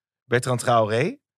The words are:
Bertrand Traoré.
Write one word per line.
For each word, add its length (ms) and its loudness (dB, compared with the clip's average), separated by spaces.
Bertrand 340 -2
Traoré. 580 0